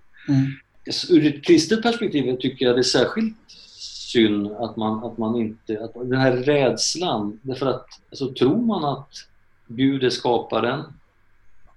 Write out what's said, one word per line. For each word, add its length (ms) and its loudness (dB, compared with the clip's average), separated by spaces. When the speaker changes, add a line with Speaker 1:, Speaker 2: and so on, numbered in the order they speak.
Speaker 1:
Mm. 160 4
Speaker 2:
Ur 160 8
ett 180 -2
kristet 380 4
perspektiv 540 0
tycker 300 -2
jag 100 4
det 40 4
är 20 4
särskilt 540 0
synd 440 2
att 240 -8
man, 280 -4
att 140 -10
man 180 -2
inte... 480 -6
Att 100 -14
den 260 -2
här 120 4
rädslan, 1120 -2
därför 240 -6
att, 200 -4
alltså, 240 -6
tror 220 4
man 280 0
att 240 -6
Gud 380 0
är 60 4
skaparen, 720 -2